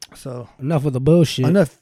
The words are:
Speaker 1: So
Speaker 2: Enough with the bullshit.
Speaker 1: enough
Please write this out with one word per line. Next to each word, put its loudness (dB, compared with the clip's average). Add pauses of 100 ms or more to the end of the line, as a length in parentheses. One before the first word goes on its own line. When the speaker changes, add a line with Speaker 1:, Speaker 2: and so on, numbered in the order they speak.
(160)
Speaker 1:
So -16 (100)
Speaker 2:
Enough -4
with -2
the -4
bullshit. 2
Speaker 1:
enough 0